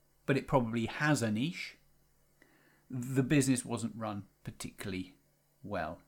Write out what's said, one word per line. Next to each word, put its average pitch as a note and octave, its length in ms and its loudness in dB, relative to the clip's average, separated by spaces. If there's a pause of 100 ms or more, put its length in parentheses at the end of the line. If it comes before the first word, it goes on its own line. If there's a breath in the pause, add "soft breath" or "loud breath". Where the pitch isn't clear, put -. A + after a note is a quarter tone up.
(260)
but C#3+ 100 2
it - 100 0
probably A#2 420 2
has D3+ 340 2
a A2 100 0
niche. C3 460 -4 (1120 soft breath)
The C3 320 2
business C3 400 4
wasn't A#2 320 -4
run G#2+ 280 -6 (200)
particularly - 720 -8 (500)
well. F2 440 -4